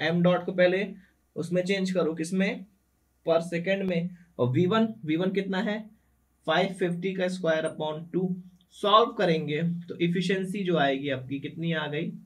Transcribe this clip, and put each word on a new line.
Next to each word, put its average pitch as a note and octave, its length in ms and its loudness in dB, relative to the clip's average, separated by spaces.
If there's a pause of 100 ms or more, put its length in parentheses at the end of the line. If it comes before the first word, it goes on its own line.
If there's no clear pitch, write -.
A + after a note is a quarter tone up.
m E3+ 200 2
dot F3+ 220 4
को F#3 60 -6
पहले F#3 340 4 (500)
उसमें F3 280 -2
change F#3+ 280 -2
करो, E3 220 0
किसमें? F#3 520 -2 (600)
per E3 200 4
second F#3+ 440 -2
में। F3 200 0 (300)
और B2+ 100 4
वी D#3+ 160 4
वन, A3 220 4 (180)
वी D3+ 100 0
वन F#3 160 0
कितना F#3+ 300 -2
है? A3 180 -2 (680)
फ़ाइव F3+ 260 2
फिफ्टी F3+ 400 -2
का F3+ 160 -2
square D#3+ 360 -2
upon D#3 380 -6 (100)
two। F3+ 220 -2 (460)
solve E3+ 320 6
करेंगे D#3+ 480 0 (260)
तो - 140 -10
efficiency F#3+ 640 0
जो F3 140 2
आएगी C#3 320 2
आपकी C3 300 -4
कितनी D#3+ 340 -6
आ D3+ 140 -4
गई? D3+ 240 -4 (140)